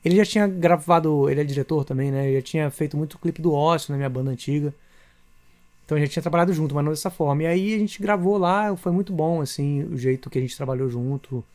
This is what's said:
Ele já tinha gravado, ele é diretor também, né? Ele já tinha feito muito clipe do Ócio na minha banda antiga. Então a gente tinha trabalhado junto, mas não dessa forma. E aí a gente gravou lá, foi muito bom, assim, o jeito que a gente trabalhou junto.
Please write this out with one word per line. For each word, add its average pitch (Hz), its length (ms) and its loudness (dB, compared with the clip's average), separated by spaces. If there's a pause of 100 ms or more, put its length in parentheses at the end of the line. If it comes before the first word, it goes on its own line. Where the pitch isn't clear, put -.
Ele 175 100 4
já 208 100 6
tinha 208 220 2
gravado, 165 800 2
ele 139 120 0
é - 20 0
diretor 143 400 -2
também, 139 280 -2
né? 135 160 0
Ele 135 100 2
já 135 40 0
tinha 151 300 -2
feito 147 240 -4
muito 151 220 -4
clipe 165 240 -4
do 160 120 2
Ócio 151 380 0
na 139 60 -2
minha 139 120 -2
banda 131 220 -4
antiga. 147 420 -4 (1080)
Então 151 140 -2
a - 40 2
gente 143 100 0
tinha 165 120 -4
trabalhado 170 300 4
junto, 156 200 0
mas 147 120 0
não 151 80 0
dessa 151 160 -4
forma. 147 340 0
E 165 40 0
aí 190 260 2
a 214 40 0
gente 208 240 -2
gravou 202 360 2
lá, 196 400 2
foi 180 160 -2
muito 190 180 0
bom, 165 300 0
assim, 143 420 -2
o 165 140 -6
jeito 131 320 -2
que - 80 -6
a 127 40 0
gente 127 140 -6
trabalhou 131 340 -4
junto. 123 540 -6 (120)